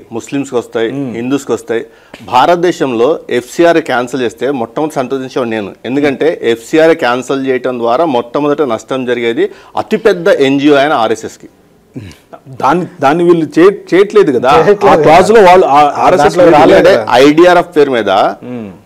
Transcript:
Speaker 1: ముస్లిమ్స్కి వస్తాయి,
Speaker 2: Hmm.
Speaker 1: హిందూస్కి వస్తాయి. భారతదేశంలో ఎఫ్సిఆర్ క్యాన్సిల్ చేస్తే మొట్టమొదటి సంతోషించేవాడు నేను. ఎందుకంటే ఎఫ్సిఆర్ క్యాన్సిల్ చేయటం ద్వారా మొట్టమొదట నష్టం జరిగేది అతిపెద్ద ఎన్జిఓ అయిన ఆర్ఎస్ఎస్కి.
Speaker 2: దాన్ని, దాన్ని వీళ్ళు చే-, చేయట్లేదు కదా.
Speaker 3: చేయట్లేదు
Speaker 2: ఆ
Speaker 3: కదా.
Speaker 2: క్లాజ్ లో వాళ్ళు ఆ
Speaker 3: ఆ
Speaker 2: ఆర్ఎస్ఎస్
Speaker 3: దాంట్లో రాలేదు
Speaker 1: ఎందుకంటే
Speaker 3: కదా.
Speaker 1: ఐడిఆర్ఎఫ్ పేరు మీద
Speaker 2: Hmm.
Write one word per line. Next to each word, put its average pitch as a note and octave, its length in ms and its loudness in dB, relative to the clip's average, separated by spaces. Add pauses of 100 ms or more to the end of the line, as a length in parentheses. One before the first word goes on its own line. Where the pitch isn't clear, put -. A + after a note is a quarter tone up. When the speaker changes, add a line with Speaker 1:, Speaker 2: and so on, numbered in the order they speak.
(120)
Speaker 1:
ముస్లిమ్స్కి C3+ 440 -8
వస్తాయి, A2+ 360 -4
Speaker 2:
Hmm. C3 240 -8
Speaker 1:
హిందూస్కి B2+ 360 -6
వస్తాయి. A2+ 340 -6 (380)
భారతదేశంలో D3+ 960 0 (100)
ఎఫ్సిఆర్ E3 480 0
క్యాన్సిల్ B2+ 440 -4
చేస్తే A#2+ 300 -6
మొట్టమొదటి D3 440 -6
సంతోషించేవాడు C3 540 -6
నేను. A2 220 -6 (140)
ఎందుకంటే C#3+ 580 -2
ఎఫ్సిఆర్ D#3 520 0
క్యాన్సిల్ C3 520 -4
చేయటం B2+ 320 -4
ద్వారా A#2 260 0
మొట్టమొదట C#3+ 560 -2
నష్టం C3 440 -6
జరిగేది A#2+ 440 -4 (280)
అతిపెద్ద G3 500 -2
ఎన్జిఓ C#3 480 2
అయిన C#3+ 180 0
ఆర్ఎస్ఎస్కి. A2+ 540 -4 (1000)
Speaker 2:
దాన్ని, C#3 380 -4 (160)
దాన్ని D3+ 220 0
వీళ్ళు E3+ 360 0
చే-, F#3 160 4 (180)
చేయట్లేదు F#3 460 2
కదా. C3+ 160 2
Speaker 3:
చేయట్లేదు G3+ 320 2
Speaker 2:
ఆ - 60 4
Speaker 3:
కదా. D#3+ 80 2
Speaker 2:
క్లాజ్ E3+ 300 4
లో A3+ 100 6
వాళ్ళు F3+ 240 6
ఆ C#3+ 140 2
Speaker 3:
ఆ D3 260 0
Speaker 2:
ఆర్ఎస్ఎస్ D3 320 2
Speaker 3:
దాంట్లో E3 220 6
రాలేదు F3+ 200 4
Speaker 1:
ఎందుకంటే F3 180 4
Speaker 3:
కదా. G#2+ 140 -4
Speaker 1:
ఐడిఆర్ఎఫ్ D#3+ 640 4
పేరు C#3+ 160 2
మీద A2+ 180 -2
Speaker 2:
Hmm. A#2+ 600 -4 (160)